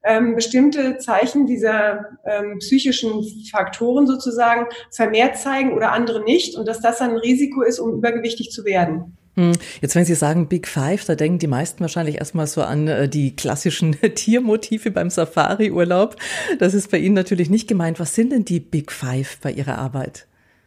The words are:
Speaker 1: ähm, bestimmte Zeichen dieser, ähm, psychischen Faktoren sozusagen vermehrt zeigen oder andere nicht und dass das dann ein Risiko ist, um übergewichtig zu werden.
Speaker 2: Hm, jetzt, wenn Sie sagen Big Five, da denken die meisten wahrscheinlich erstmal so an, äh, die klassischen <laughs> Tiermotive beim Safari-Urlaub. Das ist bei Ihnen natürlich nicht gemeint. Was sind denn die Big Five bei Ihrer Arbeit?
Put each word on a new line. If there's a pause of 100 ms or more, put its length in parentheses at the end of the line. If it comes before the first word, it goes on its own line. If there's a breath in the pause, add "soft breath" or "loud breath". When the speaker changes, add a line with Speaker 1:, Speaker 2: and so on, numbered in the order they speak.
Speaker 1:
ähm,
bestimmte
Zeichen
dieser, (200)
ähm,
psychischen (260)
Faktoren
sozusagen (240 loud breath)
vermehrt
zeigen
oder
andere
nicht
und
dass
das
dann
ein
Risiko
ist,
um
übergewichtig
zu
werden. (220)
Speaker 2:
Hm, (280 loud breath)
jetzt,
wenn
Sie
sagen
Big
Five,
da
denken
die
meisten
wahrscheinlich
erstmal
so
an,
äh,
die
klassischen
<laughs>
Tiermotive
beim
Safari-Urlaub. (420 loud breath)
Das
ist
bei
Ihnen
natürlich
nicht
gemeint.
Was
sind
denn
die
Big
Five
bei
Ihrer
Arbeit? (400)